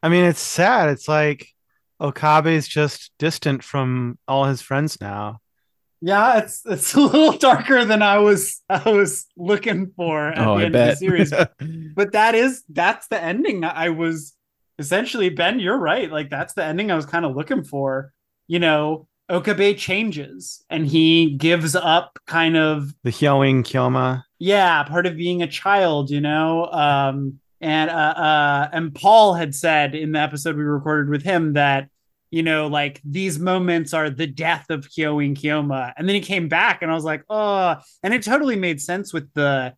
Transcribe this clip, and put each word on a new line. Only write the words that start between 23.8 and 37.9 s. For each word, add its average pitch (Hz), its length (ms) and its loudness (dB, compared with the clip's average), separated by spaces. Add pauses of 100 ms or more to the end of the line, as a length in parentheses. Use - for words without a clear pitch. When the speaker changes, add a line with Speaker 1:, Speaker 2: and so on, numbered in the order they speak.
Speaker 2:
Yeah, 175 460 2
part 170 240 -2
of 170 80 -4
being 175 260 -4
a 165 60 -4
child, 160 640 0
you 143 100 -2
know? 160 440 0
Um, 139 720 0 (220)
and, 156 280 0
uh, 165 40 -6
uh, 151 800 2
and 160 200 -6
Paul 208 420 6
had 156 200 -4
said 151 400 0
in 156 160 -4
the 156 80 -2
episode 151 380 -4
we 151 60 -2
recorded 147 460 0
with 147 140 -2
him 165 300 0
that, 139 340 2 (420)
you 165 140 -2
know, 156 240 0
like, 143 380 -4
these 156 340 -6
moments 180 540 -2
are 156 160 -2
the 143 180 -6
death 156 420 -6
of 143 200 -6
Hyoin 147 460 -2
Kyoma. 143 640 -4
And 165 100 -4
then 196 80 0
he 202 60 0
came 180 280 -4
back 180 320 2
and 165 100 -2
I - 20 0
was 156 120 -4
like, 156 240 -6
"Oh," 196 480 0 (260)